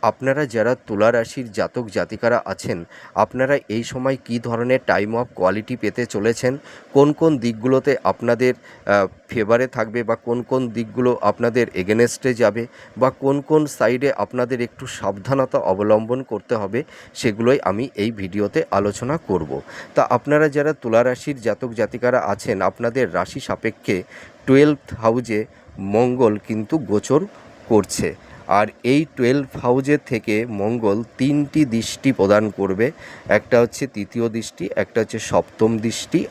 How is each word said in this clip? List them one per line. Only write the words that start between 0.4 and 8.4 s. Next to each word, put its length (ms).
যারা 280
তুলা 380
রাশির 400
জাতক 400
জাতিকারা 520
আছেন, 400
আপনারা 440
এই 160
সময় 400
কী 140
ধরনের 480
টাইম 300
অফ 180
কোয়ালিটি 420
পেতে 300
চলেছেন, 520
কোন 200
কোন 260
দিকগুলোতে 680
আপনাদের, 500